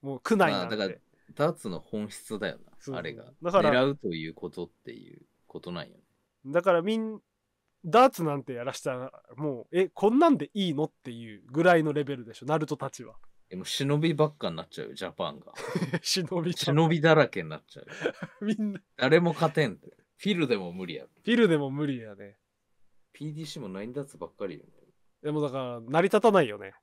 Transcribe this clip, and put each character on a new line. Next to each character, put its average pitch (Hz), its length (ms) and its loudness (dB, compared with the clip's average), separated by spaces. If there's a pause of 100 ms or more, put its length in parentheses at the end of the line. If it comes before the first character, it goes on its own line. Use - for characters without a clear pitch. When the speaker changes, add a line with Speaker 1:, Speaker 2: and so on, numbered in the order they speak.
Speaker 1:
も 135 100 -6
う、 - 20 -10
kunai 190 340 4
な 95 140 -4
ん - 20 -8
て。 110 80 -4
Speaker 2:
ま 107 80 -2
あ、 - 20 -2
だ - 20 -2
か 87 60 -6
ら、 - 40 -18 (360)
ダ 151 160 2
ー - 40 -8
ツ 113 140 -12
の 85 120 -8
本 107 300 -8
質 - 280 -12
だ 101 100 -4
よ 62 100 -8
な、 - 140 -20
Speaker 1:
そ - 40 -20
う - 40 -20
そ 139 120 -12
う。 - 40 -8
Speaker 2:
あ 180 60 -8
れ - 120 -10
が。 - 100 -18 (180)
Speaker 1:
だ 170 80 -4
か 185 120 6
ら、 151 100 6
Speaker 2:
狙 127 160 6
う 143 80 -2
と 92 180 -6
い 80 140 -6
う 78 60 -12
こ - 140 -10
と 87 180 -8
っ - 40 -20 (140)
て - 80 -14
い - 240 -20
う - 60 -20 (240)
こ - 140 -14
と 87 120 -10
な 82 100 -8
ん - 60 -12
よ - 80 -20
ね。 - 60 -20 (440)
Speaker 1:
だ 160 160 0
か 185 100 4
ら、 170 100 4
み 214 140 -2
ん-、 220 240 -8 (640)
ダ 220 220 8
ー 254 40 6
ツ 170 140 -6
な 147 120 0
ん 135 60 -6
て 127 120 -10
や 120 100 -8
ら 131 80 -4
し - 80 -12
た 135 140 -4
ら、 127 180 -10 (240)
も 139 260 -6
う、 - 40 -16 (120)
「え、 185 100 2
こ - 220 2
ん 247 80 4
な 330 120 8
ん 226 80 4
で 143 160 -6
い 190 160 0
い 143 40 -2
の？」 147 120 0
っ - 40 -8
て - 220 -16
い 113 240 -14
う 92 100 -20
ぐ 135 160 -2
ら 175 140 8
い 160 60 6
の 151 100 0
レ 147 100 0
ベ 139 140 -4
ル 123 80 -12
で 110 100 -18
し - 80 -18
ょ、 123 40 -10
ナ 156 120 0
ル 151 80 -2
ト 147 100 -6
た 135 140 -8
ち 123 140 -16
は。 113 120 -20 (340)
Speaker 2:
え、 - 60 -10
も 185 60 -8
う、 - 40 -12
忍 139 320 0
び 160 160 2
ば 151 120 4
っ 151 100 -6
か 95 140 -4
に 82 60 -8
な 80 80 -10
っ - 40 -18
ち - 120 -12
ゃ 64 40 -8
う 55 40 -12
よ、 69 60 -16
ジ 95 100 -10
ャ 85 80 -8
パ 82 180 -4
ン 71 80 -16
が。 - 160 -20
Speaker 1:
<laughs> 170 480 -6
忍 180 400 -2
び 165 100 -2
だ。 - 60 -6
Speaker 2:
忍 156 300 4
び 165 120 2
だ 156 140 8
ら 147 140 4
け 92 140 -8
に 78 80 -10
な 78 80 -12
っ - 80 -20
ち - 120 -20
ゃ - 40 -18
う - 40 -20
よ。 - 60 -18 (480)
Speaker 1:
<laughs> 214 180 -2
み 214 60 -4
ん 208 80 -4
な。 190 80 -12 (160)
Speaker 2:
誰 147 240 4
も 170 120 2
勝 156 200 0
て 151 160 0
ん 90 60 -8
っ - 20 -16
て。 - 200 -20 (200)
フ - 140 -4
ィ 190 60 2
ル 156 120 0
で 117 80 2
も 90 160 -6
無 92 140 -10
理 82 100 -10
や - 80 -12
ろ。 - 60 -20 (140)
Speaker 1:
フ 208 60 -2
ィ 240 60 4
ル 226 100 6
で 165 100 4
も 139 140 -2
無 143 160 -4
理 135 120 -4
や 107 180 -14
ね。 101 220 -18 (720)
Speaker 2:
ピ 147 140 -12
ー 151 80 -8
デ 156 80 -10
ィ - 20 -8
ー - 20 -12
シ 156 120 -12
ー 135 40 -10
も 104 60 -10
ナ 95 140 -8
イ 110 40 -8
ン 123 60 -12
ダ 139 100 -8
ー - 40 -8
ツ - 100 -20
ば 85 100 -12
っ - 80 -18
か 101 120 -8
り 80 120 -10
よ - 60 -20
ね。 - 80 -20 (500)
Speaker 1:
で 151 80 -4
も、 151 100 -2
だ 147 100 -2
か 131 80 -6
ら、 123 220 -8
成 131 220 2
り - 40 6
立 202 140 4
た 226 120 6
な 185 100 6
い 123 60 2
よ 104 100 -8
ね。 98 140 -14 (100)